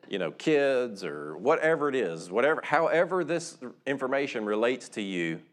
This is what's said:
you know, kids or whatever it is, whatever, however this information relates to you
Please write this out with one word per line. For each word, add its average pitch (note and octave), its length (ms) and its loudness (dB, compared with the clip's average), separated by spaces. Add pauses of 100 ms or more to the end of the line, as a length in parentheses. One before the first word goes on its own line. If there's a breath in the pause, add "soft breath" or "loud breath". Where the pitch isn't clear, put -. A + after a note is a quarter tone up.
(100)
you G2 100 -4
know, E2 120 -2
kids B2+ 760 2
or D2+ 320 -8
whatever D3+ 500 2
it C3+ 80 -2
is, F2 340 -2
whatever, B2+ 340 2
however E3 600 2
this D#3+ 340 -4 (280)
information C3+ 600 -2
relates A2+ 440 0
to - 120 -6
you F2 400 -2 (120)